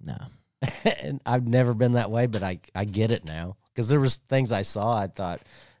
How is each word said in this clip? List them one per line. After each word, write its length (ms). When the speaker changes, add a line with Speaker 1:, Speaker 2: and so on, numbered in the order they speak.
Speaker 1:
No. 220
Speaker 2:
<laughs> 40
And 240
I've 220
never 260
been 180
that 200
way, 140
but 180
I, 160
I 100
get 260
it 140
now. 320
'Cause 140
there 100
was 180
things 360
I 100
saw, 340
I 120
thought, 320